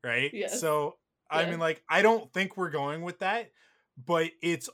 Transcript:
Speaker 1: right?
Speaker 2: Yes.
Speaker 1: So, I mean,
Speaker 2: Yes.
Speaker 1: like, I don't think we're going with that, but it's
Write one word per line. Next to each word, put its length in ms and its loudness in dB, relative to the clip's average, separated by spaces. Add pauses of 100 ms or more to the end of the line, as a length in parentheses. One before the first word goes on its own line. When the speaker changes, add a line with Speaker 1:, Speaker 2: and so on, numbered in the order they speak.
Speaker 1:
right? 300 0
Speaker 2:
Yes. 260 -4
Speaker 1:
So, 380 0 (320)
I 140 2
mean, 100 0
Speaker 2:
Yes. 60 -4
Speaker 1:
like, 300 -2
I 120 4
don't 320 4
think 220 -4
we're 140 -4
going 320 -4
with 180 -8
that, 320 -2 (460)
but 340 0 (100)
it's 320 -2